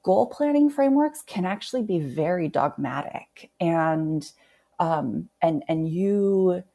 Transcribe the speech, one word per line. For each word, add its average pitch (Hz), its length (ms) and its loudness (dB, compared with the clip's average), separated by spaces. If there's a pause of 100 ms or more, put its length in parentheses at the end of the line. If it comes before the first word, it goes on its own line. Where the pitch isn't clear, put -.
Goal 208 240 4
planning 294 420 2
frameworks 285 540 2
can 185 220 -4
actually 202 380 -4
be 185 180 0
very 156 480 -2
dogmatic, - 1000 -6 (100)
and, 160 720 0 (500)
um, 156 480 -2 (120)
and, 160 280 0
and 160 200 0
you 190 760 2 (100)